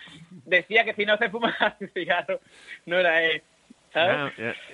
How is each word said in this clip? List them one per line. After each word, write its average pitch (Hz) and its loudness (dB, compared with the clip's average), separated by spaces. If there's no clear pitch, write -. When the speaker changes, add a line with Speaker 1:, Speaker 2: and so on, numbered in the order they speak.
Speaker 1:
Decía 180 0
que 208 -4
si 208 -2
no 208 2
se 208 0
fumaba 226 -2
<laughs> - -20
su 196 -10
cigarro, 175 -4
no 175 0
era 165 4
él, 156 0
¿sabes? 160 2
Speaker 2:
Ah, 139 -4
eh, 113 -6